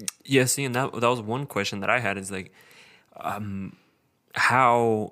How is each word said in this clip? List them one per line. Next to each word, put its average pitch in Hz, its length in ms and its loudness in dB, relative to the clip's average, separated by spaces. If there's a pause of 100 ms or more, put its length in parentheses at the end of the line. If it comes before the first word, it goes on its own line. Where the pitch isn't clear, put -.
(240)
Yeah, 135 220 4
see, 139 180 0
and 131 120 -2
that, 131 180 -2
that 117 160 2
was 123 100 2
one 117 260 -4
question 101 360 -4
that 98 80 -6
I 120 100 -2
had 101 180 -2
is, 95 140 -10
like, 95 220 -10 (640)
um, 98 560 -8 (580)
how, 120 800 4